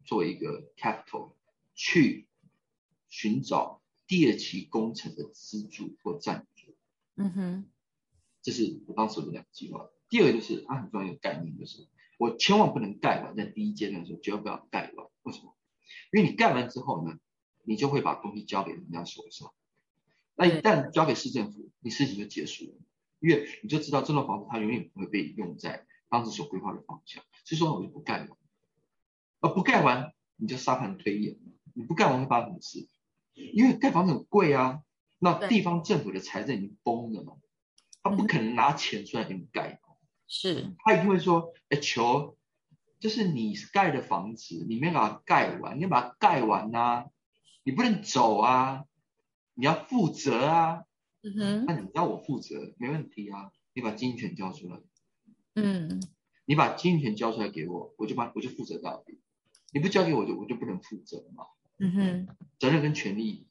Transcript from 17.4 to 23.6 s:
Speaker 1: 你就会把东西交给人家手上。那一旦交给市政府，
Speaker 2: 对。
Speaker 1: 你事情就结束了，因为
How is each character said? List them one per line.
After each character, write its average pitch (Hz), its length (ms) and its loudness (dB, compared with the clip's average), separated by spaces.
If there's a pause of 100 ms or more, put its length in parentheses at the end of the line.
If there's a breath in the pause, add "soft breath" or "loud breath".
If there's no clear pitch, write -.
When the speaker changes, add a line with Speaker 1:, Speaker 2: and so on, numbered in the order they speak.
Speaker 1:
你 110 120 -2
就 135 140 0
会 139 120 2
把 80 140 0
东 104 220 -10
西 101 80 -10
交 92 180 -2
给 82 80 -8
人 82 180 -14
家 85 140 -8
手 - 260 -14
上。 - 240 -18 (840)
那 180 100 4
一 160 160 6
旦 151 300 4
交 160 140 4
给 135 80 4
市 120 160 -4
政 110 220 -2
府， - 120 -18
Speaker 2:
对。 - 80 -20 (100)
Speaker 1:
你 117 80 -8
事 139 160 0
情 101 120 -2
就 104 60 -6
结 78 220 -8
束 - 200 -12
了， - 80 -18 (460)
因 160 100 4
为 - 200 4 (140 loud breath)